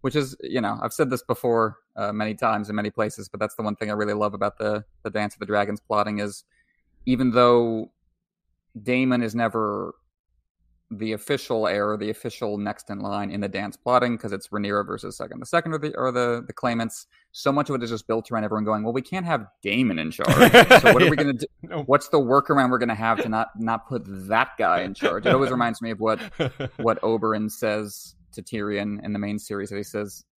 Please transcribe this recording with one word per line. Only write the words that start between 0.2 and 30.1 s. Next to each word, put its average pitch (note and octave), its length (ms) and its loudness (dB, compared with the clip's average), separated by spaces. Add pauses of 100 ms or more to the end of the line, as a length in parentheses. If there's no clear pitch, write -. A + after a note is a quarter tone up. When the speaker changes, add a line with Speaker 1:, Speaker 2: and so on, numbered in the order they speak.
Speaker 1:
you F#2 180 -2
know, A2 240 -2
I've A2 100 -4
said C#3+ 160 2
this B2 140 -4
before, A2+ 540 0 (180)
uh, G#2 160 -4
many G#2+ 240 -4
times G#2+ 340 0
in G#2 60 -4
many G#2+ 140 -2
places, G#2+ 400 -6
but G#2 100 -14
that's G#2 160 -4
the A2+ 80 -6
one G#2 140 -2
thing A2 120 -6
I G#2+ 40 -2
really G#2 200 0
love G#2 200 0
about G2+ 240 -2
the, G#2+ 260 -2 (200)
the A2 60 -6
Dance G#2 260 -4
of - 40 -20
the G#2 60 -8
Dragons G#2 340 0
plotting G#2 400 -2
is G#2 240 -8 (640)
even B2+ 260 2
though A#2+ 600 4 (920)
Daemon B2 400 0
is G#2+ 120 -4
never G#2+ 580 -2 (1000)
the A2 200 -4
official A2+ 540 -2
heir, G#2 280 0
the G#2 140 -4
official G#2+ 480 -6
next G#2 320 -8
in G2+ 100 -10
line G2+ 320 -6
in G2+ 80 -6
the G2+ 80 -2
dance G2 300 -8
plotting, B2 400 2
'cause G#2 160 -8
it's F#2+ 160 -10
Rhaenyra G2+ 360 -2
versus - 300 -10
Second - 240 -12
the A#2 60 -14
Second E3+ 280 -2
or D#3 40 -4
the, D3 180 -6
or B2+ 160 -2
the, A#2+ 340 0
the - 60 -18
claimants, A#2 560 -4 (240)
so - 180 -2
much C#3+ 200 0
of C#3 60 0
it A#2+ 80 -2
is A#2 80 -6
just A2 160 -8
built A2+ 220 -2
around A2 140 -2
everyone G#2+ 220 -2
going, G#2+ 180 0
"Well, A2+ 80 -2
we C3 100 -2
can't F3+ 240 -6
have C3+ 220 -2 (140)
Daemon G2 380 0
in D#2 120 -4
charge. - 160 -2
Speaker 2:
<laughs> A#3 540 10
Speaker 1:
So A#3 120 8
what B2 80 8
are F3+ 80 8
we D3+ 80 2
Speaker 2:
Yeah. - 60 2
Speaker 1:
gonna C#3+ 100 0
do? A#2 120 -4 (180)
Speaker 2:
No. D3 200 -8
Speaker 1:
What's C3+ 260 2
the D#3+ 100 4
workaround C3+ 520 4
we're B2+ 60 2
gonna A#2 160 0
have A2 280 0
to G#2+ 80 -2
not, A2 280 -2
not A2+ 300 -4
put A#2 160 -6 (240)
that A2 300 2
guy F2 240 2
in F#2+ 120 -6
charge?" - 320 -2
It G3 80 4
always C3+ 180 2
reminds A#2 300 -2
me A2+ 100 -6
of G2+ 100 -6
what, A2 180 0
Speaker 2:
<laughs> - 560 -6
Speaker 1:
what - 280 0
Oberyn A2 460 0
says G#2+ 680 -6 (180)
to A2 80 -14
Tyrion G#2 600 -4
in G#2 120 -6
the G#2 60 -4
main G#2 200 -4
series, G2+ 300 -8
that G2+ 80 -8
he G2+ 60 -6
says G#2 420 -10 (120)